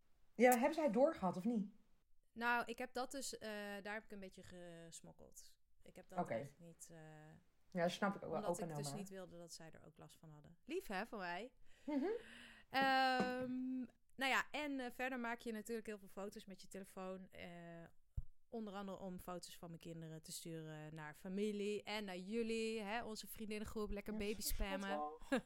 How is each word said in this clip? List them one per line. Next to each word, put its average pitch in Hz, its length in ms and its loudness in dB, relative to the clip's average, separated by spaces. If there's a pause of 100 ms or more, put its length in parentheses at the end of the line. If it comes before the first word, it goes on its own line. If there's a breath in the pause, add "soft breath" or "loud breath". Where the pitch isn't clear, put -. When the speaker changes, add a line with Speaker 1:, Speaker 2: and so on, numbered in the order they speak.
(420)
Speaker 1:
Ja, 247 80 12
hebben 254 240 6
zij 320 100 4
het 254 80 6
doorgehad 233 440 6
of 180 80 -2
niet? 220 280 2 (600)
Speaker 2:
Nou, 240 340 4
ik 226 120 -4
heb 254 140 -4
dat 254 180 0
dus, - 280 -4
eh, 220 100 -6 (340)
daar 208 120 -4
heb 214 100 -6
ik - 80 -18
een 202 80 -10
beetje 190 220 -12
gesmokkeld. 170 1120 -14 (300)
Ik - 140 -18
heb 185 120 -16
dat 185 100 0
Speaker 1:
Oké. 170 140 2
Speaker 2:
eigenlijk 135 340 -2
niet, - 240 -14
eh, 170 60 -14 (720)
Speaker 1:
Ja, 175 120 4
dat 180 80 8
snap 196 260 2
ik - 60 -8
ook - 80 -4
wel, 160 100 0
Speaker 2:
omdat 156 100 2
Speaker 1:
opa 175 140 2
Speaker 2:
ik 165 60 -2
Speaker 1:
en 151 60 -2
Speaker 2:
dus 147 120 0
Speaker 1:
oma. - 80 -2
Speaker 2:
niet 196 120 -4
wilde 180 300 -10
dat 170 140 -12
zij 160 200 -12
er 160 140 -16
ook 147 120 -20
last 156 180 -16
van 156 140 -18
hadden. 151 340 -18
Lief, 339 220 -2
hè, 202 200 -2
voor 226 120 -6
mij. 185 320 -2 (340 soft breath)
Speaker 1:
Mhm. 285 200 4 (680 loud breath)
Speaker 2:
Ehm, 254 1080 4 (360)
nou 262 160 2
ja, 220 200 6
en, 277 300 0
eh, 240 100 -2
verder 254 300 0
maak 233 200 -2
je 233 120 -4
natuurlijk 220 340 -4
heel 214 120 -6
veel 196 100 -16
foto's 202 360 -8
met 190 180 -14
je - 60 -14
telefoon. 190 640 -8
Eh, - 120 -10 (1040)
onder 220 260 -4
andere 196 240 -4
om 180 220 -6
foto's - 380 -8
van 175 100 -12
mijn 165 120 -10
kinderen 160 420 -8
te 175 100 -12
sturen 156 600 -8
naar 151 200 -8
familie 202 680 0
en 208 220 -2
naar 185 140 -4
jullie, 220 600 0
hè, 220 240 -2
onze 214 220 -6
vriendinnengroep. 214 640 -4
Lekker 202 220 -2
Speaker 1:
Ja, 214 60 -2
Speaker 2:
baby 208 220 0
Speaker 1:
zo - 80 -2
schattig. 196 300 4 (120)
Speaker 2:
spammen. 302 220 0 (180)
<laughs> - 160 6